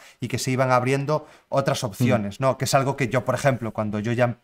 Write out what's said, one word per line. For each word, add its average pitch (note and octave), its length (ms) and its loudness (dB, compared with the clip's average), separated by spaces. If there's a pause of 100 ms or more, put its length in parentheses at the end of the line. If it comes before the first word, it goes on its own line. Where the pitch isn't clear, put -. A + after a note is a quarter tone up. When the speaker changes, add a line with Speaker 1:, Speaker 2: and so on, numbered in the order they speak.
(200)
Speaker 1:
y A#2+ 80 -6
que B2 100 -4
se - 120 -2
iban C3 200 2
abriendo C3+ 560 2 (220)
otras C3+ 340 0
Speaker 2:
Mm. C3 40 -4
Speaker 1:
opciones, G#2+ 540 0
¿no? C3+ 180 2
Que C#3 80 -4
es - 80 -2
algo C3+ 220 2
que C3 120 -2
yo, G#2 160 0
por B2 120 0
ejemplo, A#2+ 360 0
cuando G#2+ 280 -4
yo A2+ 120 -2
ya, A#2+ 320 0